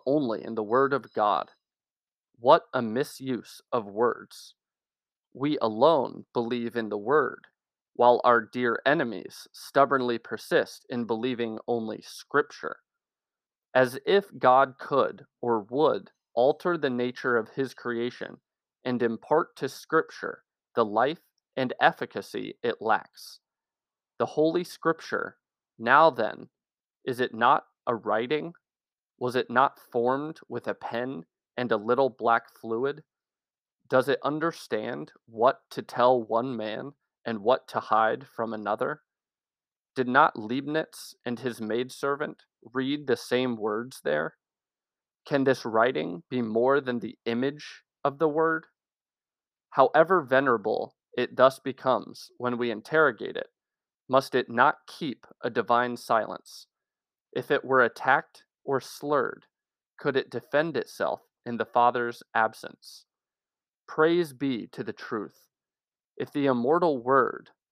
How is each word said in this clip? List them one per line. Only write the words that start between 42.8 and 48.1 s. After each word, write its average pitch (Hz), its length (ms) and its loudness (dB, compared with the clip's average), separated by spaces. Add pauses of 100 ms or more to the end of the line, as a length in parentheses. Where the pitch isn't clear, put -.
the 117 80 2
same 123 400 -2
words 110 460 -6
there? 151 360 -2 (880)
Can 139 160 0
this 131 220 2
writing 139 680 0
be 127 100 -2
more 120 400 2
than 123 200 -4
the - 240 -12
image 135 580 -6 (220)
of 139 160 -4